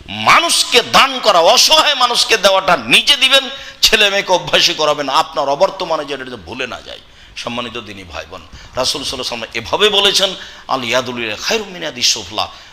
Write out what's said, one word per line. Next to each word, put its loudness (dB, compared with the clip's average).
মানুষকে 2
দান 2
করা, 4
অসহায় 4
মানুষকে 0
দেওয়াটা 4
নিজে 2
দিবেন, 2
ছেলে 4
মেয়েকে 0
অভ্যাসী 2
করাবেন। 0
আপনার 0
অবর্তমানে 0
যেটা, -8
এটা -12
ভুলে -8
না -12
যায়। -16
সম্মানিত -8
দিনী -14
ভাই -12
বোন, -18
রাসূল -4
সাল্লাল্লাহু -6
আলাইহি -8
ওয়াসাল্লাম 2
এভাবে -
বলেছেন, 0
"আল -2
ইয়াদুল -2
উলিয়া -6
খায়রুম -4
মিন -14
ইয়াদিস -4
সুফলা", -6